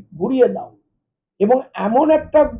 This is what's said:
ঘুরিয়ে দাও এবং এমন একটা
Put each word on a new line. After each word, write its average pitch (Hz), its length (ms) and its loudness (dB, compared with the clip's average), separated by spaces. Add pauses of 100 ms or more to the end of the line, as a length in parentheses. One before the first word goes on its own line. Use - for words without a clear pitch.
(200)
ঘুরিয়ে 247 360 0
দাও - 160 -14 (680)
এবং 226 180 2 (300)
এমন 262 200 2 (120)
একটা - 220 0 (180)